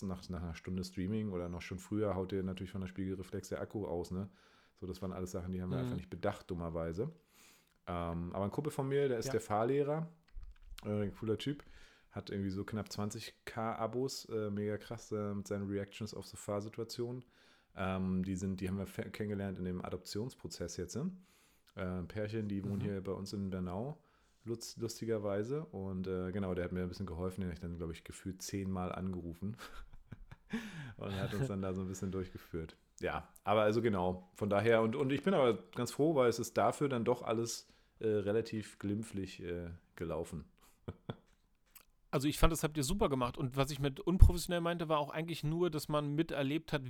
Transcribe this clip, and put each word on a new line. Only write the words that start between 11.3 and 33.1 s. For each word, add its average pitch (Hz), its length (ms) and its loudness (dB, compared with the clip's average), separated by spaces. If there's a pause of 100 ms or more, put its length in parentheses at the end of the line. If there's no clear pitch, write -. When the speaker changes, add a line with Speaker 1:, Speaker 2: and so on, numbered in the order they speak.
Speaker 1:
Typ, 143 260 -4 (480)
hat - 180 -8
irgendwie 98 200 0
so 95 140 -2
knapp 104 280 -4
zwanzig 107 420 -6 (120)
K 113 300 -2
Abos, 123 500 -2
äh, 107 240 -2
mega 104 280 0
krass, - 340 -10
äh, 104 220 -2
mit 101 140 -6
seinen 101 220 -2
Reactions 101 440 -4
auf 98 140 -8
so - 100 -16
Fahrsituationen. 113 880 -4 (520)
Ähm, 92 480 0
die 95 120 0
sind, 95 260 -2
die 95 60 -2
haben 92 100 -2
wir 98 100 -2
fe-, 95 240 -6
kennengelernt 98 480 -2
in 90 60 -2
dem 90 180 -2
Adoptionsprozess 90 920 -6
jetzt, 87 180 -6
ne? 160 160 -2 (640)
Äh, 101 80 -6
ein 90 240 -2
Pärchen, 107 420 -2
die 98 140 -2
wohnen 101 160 0
Speaker 2:
Mhm. - 20 -2
Speaker 1:
hier 98 220 -2
bei 95 100 -2
uns 98 200 -6
in 98 160 -2
Bernau, 92 520 -4 (440)
lutz-, 117 320 -6
lustigerweise. 110 880 0
Und, 95 420 -4
äh, 92 240 0
genau, 95 220 0
der 87 120 0
hat 90 80 -2
mir 90 80 0
ein 90 80 0
bisschen 90 160 -4
geholfen, 90 360 -4
den 90 80 -2
hab 85 40 -4
ich 80 80 -8
dann, 85 160 -6
glaub 82 140 -4
ich, 80 120 -10
gefühlt - 380 -8
zehnmal 95 500 -2
angerufen 92 640 -4 (960)
<laughs> 175 460 -6
und 101 180 -4
hat 95 180 0
uns 107 140 0
dann 98 140 -2
da 95 120 0
so 95 80 -2
ein 92 60 -4
bisschen 92 240 -4
durchgeführt. 90 640 -6 (240)
Ja, - 280 -2 (180)